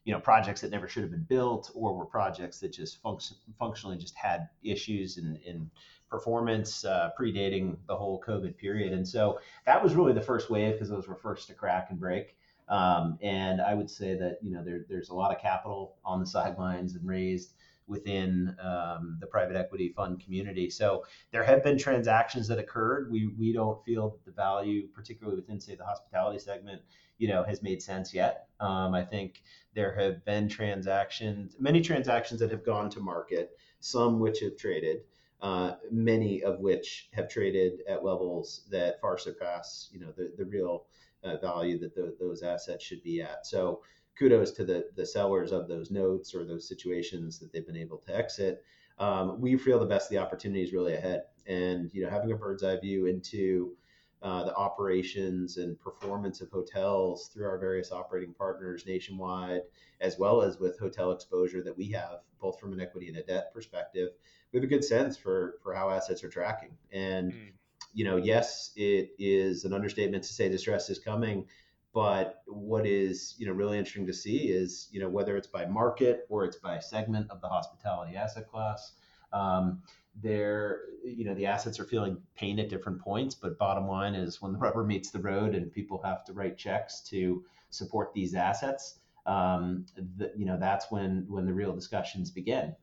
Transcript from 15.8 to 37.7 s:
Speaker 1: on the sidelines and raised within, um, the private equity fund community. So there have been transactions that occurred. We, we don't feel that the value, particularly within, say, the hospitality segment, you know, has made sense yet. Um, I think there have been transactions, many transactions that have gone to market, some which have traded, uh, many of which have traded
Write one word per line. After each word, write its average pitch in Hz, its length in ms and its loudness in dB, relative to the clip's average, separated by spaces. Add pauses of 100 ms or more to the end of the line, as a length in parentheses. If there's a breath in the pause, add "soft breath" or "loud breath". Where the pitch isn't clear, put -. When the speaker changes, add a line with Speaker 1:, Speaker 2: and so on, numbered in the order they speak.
Speaker 1:
on 92 160 -2
the 90 40 -2
sidelines 90 680 -2
and 85 100 -8
raised 92 500 -4 (320 soft breath)
within, 95 760 0
um, 85 580 -4
the 82 80 -10
private 90 300 2
equity 92 320 0
fund 90 320 -4
community. 95 480 -2
So 101 340 2 (280 loud breath)
there 113 120 2
have 131 200 8
been 147 140 6
transactions 117 720 4
that 113 100 2
occurred. 120 520 0
We, 110 260 2
we 110 140 4
don't 110 320 0
feel 110 260 0
that - 160 -10
the 95 60 -18
value, 101 640 0
particularly 107 440 -6
within, 101 220 -8
say, 101 160 -12
the 90 100 -14
hospitality 101 540 -2
segment, 98 420 -10 (360 soft breath)
you 110 100 2
know, 95 160 4
has 101 180 -4
made 95 200 -2
sense 92 320 -6
yet. - 340 2 (120)
Um, 92 340 2
I 90 100 2
think 98 380 -6 (320 loud breath)
there 101 220 0
have 98 300 0
been 104 240 2
transactions, 101 1080 -2
many 151 220 8
transactions 123 600 2
that 110 100 6
have 110 140 -4
gone 107 260 2
to - 80 -10
market, 87 580 -4 (220 soft breath)
some 117 400 4
which 110 220 2
have 101 160 -4
traded, 80 460 0 (360 soft breath)
uh, 92 360 0 (140)
many 113 540 4
of 92 160 2
which - 540 0
have 101 160 -2
traded 92 580 2